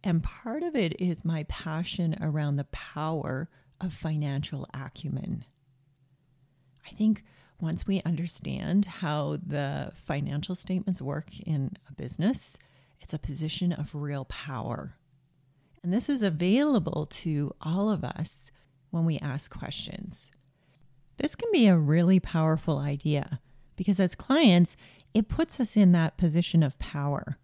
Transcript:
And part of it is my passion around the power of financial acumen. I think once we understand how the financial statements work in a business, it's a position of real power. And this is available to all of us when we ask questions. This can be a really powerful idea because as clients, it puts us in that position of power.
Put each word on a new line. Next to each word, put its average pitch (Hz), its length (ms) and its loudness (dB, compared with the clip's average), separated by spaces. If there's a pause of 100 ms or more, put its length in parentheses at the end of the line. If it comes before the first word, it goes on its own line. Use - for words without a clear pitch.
And 165 200 2
part 247 380 -4
of 330 140 -2
it 175 260 0
is 180 240 -2
my 160 240 0
passion 165 720 -2
around 147 360 0
the 143 80 -2
power 156 840 -6 (300)
of 185 140 -4
financial 147 800 -4
acumen. - 720 -8 (1400)
I - 80 -18
think 214 300 2 (360)
once 165 280 -4
we 196 160 2
understand 175 840 0
how 151 580 -4
the 143 500 -4 (120)
financial 143 480 -4
statements 185 480 -4
work 143 380 -8
in 139 320 -2 (160)
a 139 60 -18
business, - 640 -2 (420)
it's - 140 -10
a 151 60 -4
position 156 520 -2
of 143 240 -6
real 143 300 -4
power. - 720 -8 (880)
And 175 100 -2
this 240 160 0
is 269 120 2
available 190 880 2
to 147 540 -2
all 190 280 0
of 202 140 0
us - 480 -8 (380)
when 165 160 0
we 160 140 2
ask 139 360 -6
questions. - 760 -10 (840)
This - 180 -2
can 466 160 -4
be 247 160 8
a 180 100 8
really 170 420 6
powerful 160 580 0
idea 143 600 -2 (360)
because 190 240 0
as 185 160 2
clients, 208 600 6 (380)
it 214 160 2
puts - 300 -2
us 233 160 -2
in 190 160 10
that 165 260 4
position 165 440 4
of 139 160 0
power. 143 680 -4